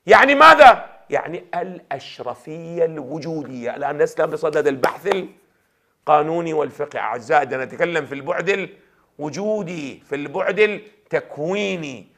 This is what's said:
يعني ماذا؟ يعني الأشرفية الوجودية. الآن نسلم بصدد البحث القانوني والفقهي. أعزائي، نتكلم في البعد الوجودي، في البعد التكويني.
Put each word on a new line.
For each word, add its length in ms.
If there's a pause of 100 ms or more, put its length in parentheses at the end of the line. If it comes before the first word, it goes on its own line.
يعني 280
ماذا؟ 520 (240)
يعني 340 (100)
الأشرفية 1300
الوجودية. 920
الآن 220
نسلم 320
بصدد 360
البحث 400 (1000)
القانوني 460
والفقهي. 480
أعزائي، 460
نتكلم 600
في 80
البعد 540 (500)
الوجودي، 920
في 60
البعد 440
التكويني. 1500 (120)